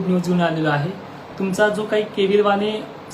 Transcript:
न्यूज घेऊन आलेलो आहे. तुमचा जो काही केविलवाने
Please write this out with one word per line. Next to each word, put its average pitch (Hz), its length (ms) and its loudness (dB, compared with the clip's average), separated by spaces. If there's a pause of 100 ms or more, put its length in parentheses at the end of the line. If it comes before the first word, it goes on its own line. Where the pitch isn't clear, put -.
न्यूज 180 200 2
घेऊन 180 140 2
आलेलो 160 280 0
आहे. 147 220 0 (480)
तुमचा 196 300 2
जो 208 160 -2
काही 214 180 0
केविलवाने 208 800 2 (320)